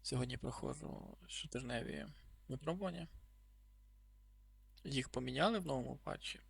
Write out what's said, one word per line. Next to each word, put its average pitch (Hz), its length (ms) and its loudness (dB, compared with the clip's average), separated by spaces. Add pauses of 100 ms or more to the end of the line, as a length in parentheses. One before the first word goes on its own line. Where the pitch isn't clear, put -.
Сьогодні 127 340 2
проходжу - 800 -4 (100)
щотижневі 120 800 -2 (420)
випробування. 170 600 0 (1800)
Їх 135 240 2
поміняли 139 500 6
в 175 80 0
новому 131 300 2
патчі. - 540 -4